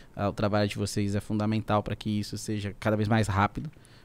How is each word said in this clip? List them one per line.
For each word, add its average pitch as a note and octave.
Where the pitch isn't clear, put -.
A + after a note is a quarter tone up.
Ah, G2+
o F#2+
trabalho G#2
de -
vocês G2+
é G2+
fundamental G#2+
pra G#2
que -
isso G#2
seja G2+
cada G#2+
vez G#2+
mais A2
rápido, G#2